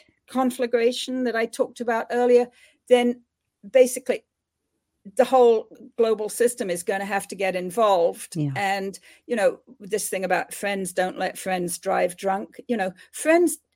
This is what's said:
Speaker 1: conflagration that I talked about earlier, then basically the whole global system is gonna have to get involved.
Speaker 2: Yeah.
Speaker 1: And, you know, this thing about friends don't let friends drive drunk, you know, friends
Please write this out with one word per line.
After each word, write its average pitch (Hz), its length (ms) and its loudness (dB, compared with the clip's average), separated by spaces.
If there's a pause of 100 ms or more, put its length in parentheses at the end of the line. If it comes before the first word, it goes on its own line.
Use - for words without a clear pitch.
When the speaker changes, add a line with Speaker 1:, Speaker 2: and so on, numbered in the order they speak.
(280)
Speaker 1:
conflagration 247 960 0
that 226 100 -2
I 226 100 0
talked - 340 -4
about 233 300 -2
earlier, 247 380 4 (400)
then 240 340 4 (500)
basically 254 520 2 (920)
the 143 100 4
whole 240 420 4 (300)
global 220 320 0
system 240 400 -2
is 175 140 -6
gonna 196 220 -4
have 196 220 -4
to - 80 -14
get 190 200 -2
involved. 185 800 0
Speaker 2:
Yeah. 147 200 -2
Speaker 1:
And, 196 420 -4 (300)
you 240 80 -4
know, 196 240 2 (200)
this 202 300 -6
thing 190 140 -4
about 180 300 -2
friends 196 400 -6
don't 185 260 -2
let 190 180 -4
friends 180 400 -4
drive 180 400 -2
drunk, 196 500 -6
you 233 100 -2
know, 190 140 -4 (200)
friends 330 460 2 (180)